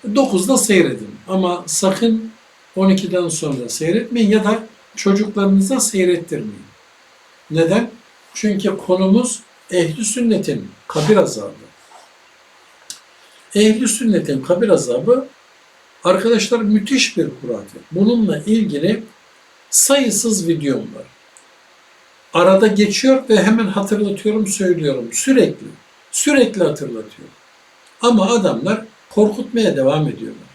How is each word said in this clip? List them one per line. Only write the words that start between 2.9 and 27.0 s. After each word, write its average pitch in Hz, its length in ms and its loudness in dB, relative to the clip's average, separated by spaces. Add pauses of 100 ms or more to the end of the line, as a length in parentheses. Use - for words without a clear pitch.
sonra 127 420 -6
seyretmeyin 214 600 -2
ya 208 140 2
da 214 200 -2 (320)
çocuklarınıza 196 840 0
seyrettirmeyin. 170 840 -4 (880)
Neden? 175 400 0 (420)
Çünkü 196 440 -2
konumuz 190 600 0 (320)
Ehl-i 170 340 -2
Sünnet'in 226 640 -2 (200)
kabir 156 300 2
azabı. 107 360 -2 (2000)
Ehl-i 220 320 2
Sünnet'in 156 540 -2
kabir 190 280 0
azabı, 165 580 0 (760)
arkadaşlar, 220 560 2
müthiş 214 580 0
bir 160 60 0
hurafe. 127 560 -10 (120)
Bununla 202 460 2
ilgili 190 680 0 (680)
sayısız 220 800 0
videom 143 320 -2
var. - 260 -14 (1300)
Arada 190 340 6
geçiyor 208 640 2
ve 202 140 4
hemen 220 240 2
hatırlatıyorum, 208 800 -2
söylüyorum. 151 680 -2
Sürekli, - 540 0 (440)
sürekli 240 520 0
hatırlatıyorum. 120 720 -8 (680)